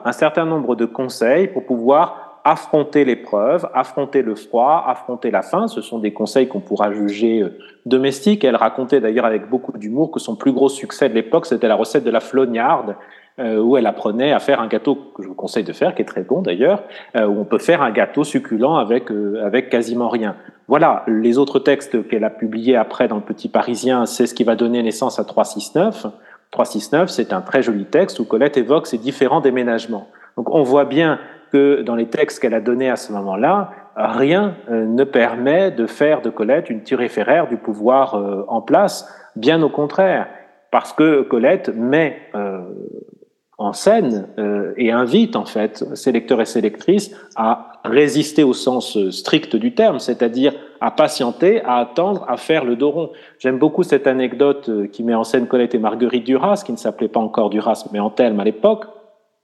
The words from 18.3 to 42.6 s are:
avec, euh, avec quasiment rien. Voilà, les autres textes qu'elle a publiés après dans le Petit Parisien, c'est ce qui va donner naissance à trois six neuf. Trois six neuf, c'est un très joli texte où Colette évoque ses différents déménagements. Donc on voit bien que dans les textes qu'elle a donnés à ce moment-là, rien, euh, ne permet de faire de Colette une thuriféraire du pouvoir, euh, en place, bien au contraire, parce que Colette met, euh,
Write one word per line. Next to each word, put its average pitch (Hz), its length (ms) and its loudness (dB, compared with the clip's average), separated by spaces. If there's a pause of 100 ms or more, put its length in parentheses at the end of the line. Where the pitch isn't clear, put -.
avec, 117 340 0
euh, 104 340 -4
avec 110 260 0
quasiment 117 400 -2
rien. 110 260 -2 (320)
Voilà, 143 400 4
les 113 300 2
autres 139 220 2
textes 135 500 0
qu'elle 110 160 0
a 107 40 0
publiés 113 460 0
après 113 320 0
dans 107 80 -6
le 104 80 -4
Petit - 260 -8
Parisien, 123 560 0
c'est 120 220 0
ce - 80 -12
qui - 80 0
va 113 120 4
donner 117 280 0
naissance 113 340 -2
à 107 60 -2
trois - 220 -6
six - 300 -10
neuf. 208 300 0 (460)
Trois 120 140 -2
six - 260 -8
neuf, 180 180 2
c'est 107 240 -4
un 92 80 -4
très 131 220 0
joli 104 220 -2
texte 160 340 0
où 113 60 -4
Colette 139 320 0
évoque 131 280 2
ses 117 140 -6
différents 131 420 0
déménagements. 117 680 -2 (280)
Donc 120 160 -4
on 160 80 4
voit 135 240 4
bien 143 340 0 (320)
que 143 300 4
dans 117 140 -4
les 113 120 -2
textes 147 320 -2
qu'elle 113 140 0
a 113 80 0
donnés 123 280 0
à 120 60 0
ce - 180 -8
moment-là, 110 580 -2 (240)
rien, 139 600 0 (140)
euh, 113 160 0
ne 117 180 2
permet 135 680 2
de 117 160 -2
faire 147 340 2
de - 80 -4
Colette 127 400 0
une 110 140 -8
thuriféraire 123 640 0
du 117 100 -4
pouvoir, 117 560 0
euh, 101 340 -4
en 110 140 -4
place, 196 460 0 (280)
bien 151 280 2
au 135 60 2
contraire, 147 580 0 (440)
parce - 220 0
que 151 300 4
Colette 139 520 2
met, 131 420 0 (160)
euh, 98 280 -6 (1000)